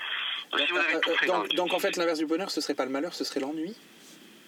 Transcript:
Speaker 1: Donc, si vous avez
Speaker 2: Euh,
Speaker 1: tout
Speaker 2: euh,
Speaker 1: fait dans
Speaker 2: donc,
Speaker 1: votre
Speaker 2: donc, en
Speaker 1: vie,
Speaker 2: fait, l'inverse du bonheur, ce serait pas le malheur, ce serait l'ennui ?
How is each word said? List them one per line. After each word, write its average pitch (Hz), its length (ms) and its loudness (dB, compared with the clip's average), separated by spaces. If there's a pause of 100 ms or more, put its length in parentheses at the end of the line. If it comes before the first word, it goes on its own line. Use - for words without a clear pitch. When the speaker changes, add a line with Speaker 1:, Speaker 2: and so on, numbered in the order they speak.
(520)
Speaker 1:
Donc, - 80 2
si 190 120 2
vous 175 60 2
avez 165 160 2
Speaker 2:
Euh, 160 60 2
Speaker 1:
tout 170 100 0
Speaker 2:
euh, 160 60 4
Speaker 1:
fait 151 100 2
dans 180 80 4
Speaker 2:
donc, 208 80 2
Speaker 1:
votre 190 140 0
Speaker 2:
donc, 175 160 2
en 180 40 2
Speaker 1:
vie, 170 60 0
Speaker 2:
fait, 185 140 2
l'inverse 170 220 2
du 160 80 0
bonheur, 165 240 0
ce 160 100 0
serait 147 140 -2
pas 135 100 0
le 127 60 -4
malheur, 143 240 -2
ce 139 100 -2
serait - 160 -2
l'ennui ? 160 360 -4 (720)